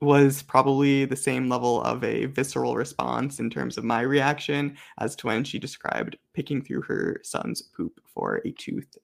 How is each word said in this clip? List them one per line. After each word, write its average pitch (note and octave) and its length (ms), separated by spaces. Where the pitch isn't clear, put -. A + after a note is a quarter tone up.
was C#3+ 400
probably C#3 640
the C3 100
same C3 340
level B2 340
of A#2+ 200
a A2+ 220
visceral C3 500
response B2+ 640
in A#2 100
terms A#2+ 280
of A2 60
my A#2 180
reaction C#3+ 760
as - 180
to - 100
when A2+ 160
she C#3 140
described - 600
picking C#3 280
through - 200
her - 420
son's - 380
poop - 440
for G1+ 380
a - 80
tooth. - 520